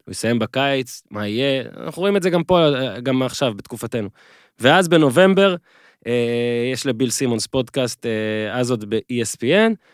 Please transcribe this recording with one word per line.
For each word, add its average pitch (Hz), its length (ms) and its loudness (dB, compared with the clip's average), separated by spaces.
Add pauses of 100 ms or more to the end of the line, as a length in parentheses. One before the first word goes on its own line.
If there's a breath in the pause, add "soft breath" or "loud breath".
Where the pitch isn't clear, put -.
הוא - 80 -16
יסיים 117 260 -2
בקיץ, 131 720 -2
מה 104 180 -6
יהיה, 131 340 -2 (220)
אנחנו 160 160 -10
רואים 202 160 0
את 185 60 0
זה 180 80 0
גם 170 140 2
פה, 185 160 4
אה, 131 400 2
גם 131 220 0
עכשיו, 123 320 -2
בתקופתנו. 107 540 -8 (520 soft breath)
ואז 160 280 4
בנובמבר, 180 680 4 (500 soft breath)
אה, 120 640 -2
יש 127 140 -6
לביל 123 240 0
סימונס 117 360 -2
פודקאסט, 127 600 -4
אה, 107 520 -4
אז 123 120 -2
עוד 107 180 -2
ב-E 110 240 -4 (120)
S - 120 -8
P - 60 -10
N, 208 320 2 (200)